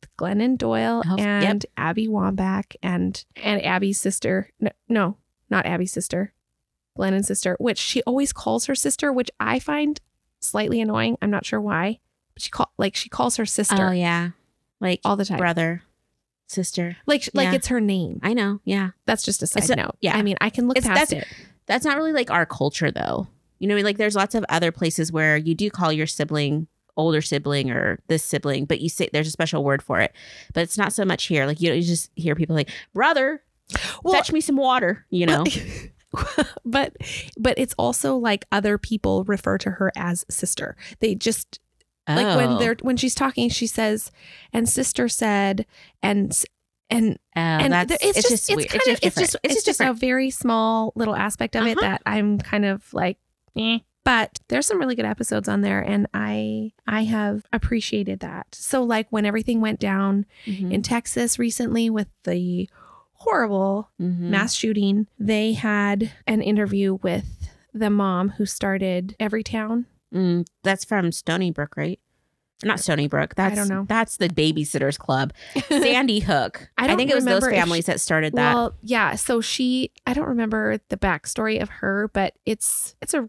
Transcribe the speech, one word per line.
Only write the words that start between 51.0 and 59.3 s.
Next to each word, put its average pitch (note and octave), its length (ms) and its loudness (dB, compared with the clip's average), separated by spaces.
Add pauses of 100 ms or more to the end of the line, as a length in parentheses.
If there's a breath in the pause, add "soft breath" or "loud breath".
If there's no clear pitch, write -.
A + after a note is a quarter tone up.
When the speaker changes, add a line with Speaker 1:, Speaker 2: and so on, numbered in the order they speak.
Speaker 1:
aspect G#3 400 -2
of A3+ 120 2
it A3+ 100 0
Speaker 2:
Uh-huh. G4 100 2
Speaker 1:
that F#3+ 200 -2
I'm G#3 320 2
kind G#3 260 0
of G3 280 -2
like, F#3 240 -2 (380)
"Eh." A3+ 240 0 (240)
But A#3+ 440 0
there's C4+ 180 0
some G4 140 0
really C4 160 0
good A3+ 100 -2
episodes G#3+ 420 -2
on G3+ 140 2
there, G3+ 200 2
and G3+ 340 0
I, G#3+ 560 -4 (160)
I A3 160 0
have G#3+ 500 -2
appreciated G#3 680 -2
that. - 340 -12
So, - 260 0
like, A3+ 300 0
when G#3+ 160 0
everything A3+ 340 0